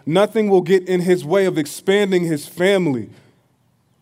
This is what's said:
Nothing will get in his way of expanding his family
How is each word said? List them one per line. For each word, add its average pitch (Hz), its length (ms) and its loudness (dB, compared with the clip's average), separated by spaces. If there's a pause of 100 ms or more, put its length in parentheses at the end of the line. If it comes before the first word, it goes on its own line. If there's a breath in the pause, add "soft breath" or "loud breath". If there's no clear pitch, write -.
Nothing 208 420 0
will 190 140 4
get 185 260 0
in 180 140 0
his 175 220 0
way 190 200 0
of 165 140 -2
expanding 190 680 0
his 156 220 -4
family 165 640 -2 (920 soft breath)